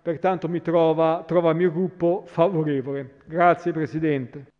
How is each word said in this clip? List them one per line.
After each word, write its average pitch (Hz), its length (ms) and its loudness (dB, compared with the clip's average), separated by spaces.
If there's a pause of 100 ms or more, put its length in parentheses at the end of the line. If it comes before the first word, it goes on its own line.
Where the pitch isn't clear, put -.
pertanto 170 460 -2
mi 165 140 -4
trova, 160 640 2
trova 170 260 2
il 160 60 0
mio 180 140 2
gruppo 175 540 -2
favorevole. 143 1000 -2
Grazie, 170 460 2
Presidente. 147 880 -4